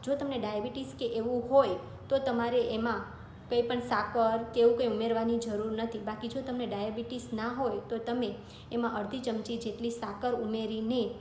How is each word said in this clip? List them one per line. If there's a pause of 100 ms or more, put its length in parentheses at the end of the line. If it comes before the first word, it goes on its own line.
જો
તમને
ડાયાબિટીસ
કે
એવું
હોય, (300)
તો
તમારે (120)
એમાં (480)
કંઈ
પણ
સાકર (160)
કે
એવું
કંઈ
ઉમેરવાની
જરૂર
નથી.
બાકી
જો
તમને
ડાયાબિટીસ
ના
હોય,
તો
તમે (420)
એમાં
અડધી
ચમચી
જેટલી
સાકર
ઉમેરીને (180)